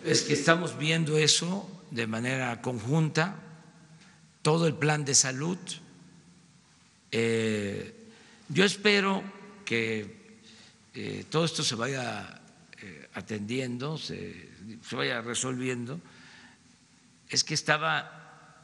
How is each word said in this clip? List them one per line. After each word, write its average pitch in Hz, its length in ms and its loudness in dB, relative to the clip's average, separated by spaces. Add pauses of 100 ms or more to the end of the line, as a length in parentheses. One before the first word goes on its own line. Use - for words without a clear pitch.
Es - 200 4
que 147 100 2
estamos 147 460 4
viendo 156 380 2
eso 170 520 2 (220)
de 117 160 -2
manera 123 540 -2
conjunta, 151 760 0 (1040)
todo 165 240 4
el 165 80 4
plan 151 320 2
de 135 80 -2
salud. 135 460 2 (1500)
Eh, 110 1000 0 (400)
yo 165 160 4
espero 202 580 4 (400)
que, 110 760 -2 (560)
eh, 101 340 -8
todo 160 160 2
esto 156 180 -2
se 127 120 0
vaya, 113 680 -4 (400)
eh, 78 320 -16
atendiendo, 123 840 -4
se, 92 500 -10 (320)
se - 140 -10
vaya 131 260 0
resolviendo. 127 800 -4 (1300)
Es 147 140 0
que 156 100 -4
estaba 151 1120 -2